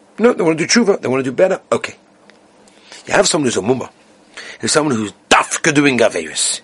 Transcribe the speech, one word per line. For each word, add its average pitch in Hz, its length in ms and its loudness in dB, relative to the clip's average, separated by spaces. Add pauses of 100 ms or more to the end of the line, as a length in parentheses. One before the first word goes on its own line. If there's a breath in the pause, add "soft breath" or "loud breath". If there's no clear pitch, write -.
(180)
no, 233 140 4
they - 100 -4
want 160 160 2
to 160 80 -2
do - 20 -12
tshuva, 202 320 2
they - 80 -6
want 131 160 -2
to 135 60 -4
do 120 40 -10
better, 185 260 2 (120)
okay. - 220 -4 (1120 loud breath)
You - 80 -2
have 165 120 4
someone 151 200 0
who's 110 100 0
a 92 60 -2
mumma, 117 280 -2 (680 loud breath)
who's 113 120 -2
someone 151 220 2
who's 107 180 -4 (180)
dafka - 440 0
doing 139 240 2
averis. 92 640 -2